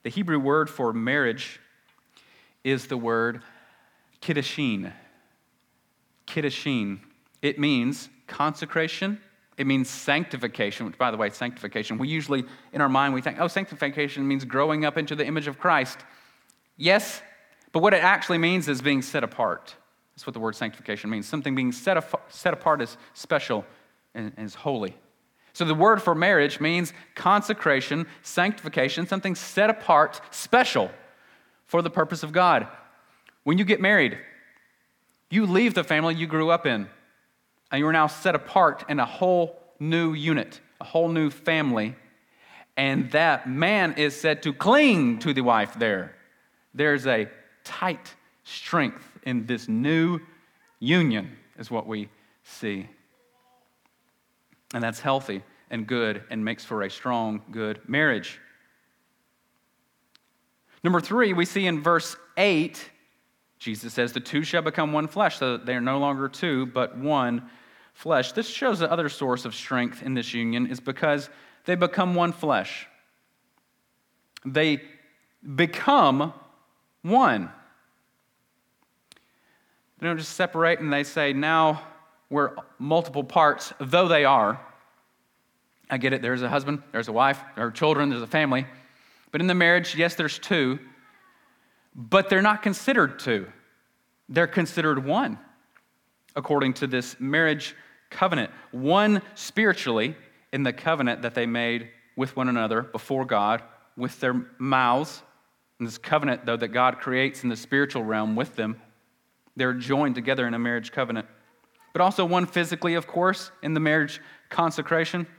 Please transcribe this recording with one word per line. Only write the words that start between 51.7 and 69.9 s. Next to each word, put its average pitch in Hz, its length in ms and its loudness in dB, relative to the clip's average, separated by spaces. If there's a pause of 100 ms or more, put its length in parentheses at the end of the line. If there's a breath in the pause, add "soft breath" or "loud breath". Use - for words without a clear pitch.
what - 160 -6
we 104 240 -8 (320 soft breath)
see. 101 460 -8 (1900)
And 120 80 -2
that's 117 180 -4
healthy 135 420 -2 (280 soft breath)
and 113 160 -6
good 110 440 -2
and 110 140 -6
makes 117 200 -6
for 107 180 -4
a 98 80 -4
strong, 113 520 -4 (100)
good 107 360 -8
marriage. 131 520 -2 (2500 soft breath)
Number 175 180 4
three, 214 320 2
we 170 120 2
see 196 220 0
in 165 140 0
verse 165 360 2 (200)
eight, 175 540 0 (680)
Jesus 113 360 -10
says, 120 180 0
"The 127 80 -4
two 147 220 -4
shall 165 200 0
become 156 300 -2
one 151 140 0
flesh," 190 320 0
so 127 180 0
they 127 200 -4
are 123 40 -2
no 131 180 0
longer 139 300 -2
two, 135 380 -2
but 123 300 -4
one 127 520 -2 (460 loud breath)
flesh. 147 380 0
This 226 160 -4
shows 220 320 -2
the 156 100 0
other 165 180 0
source 127 360 -2
of 113 100 -8
strength 123 480 -4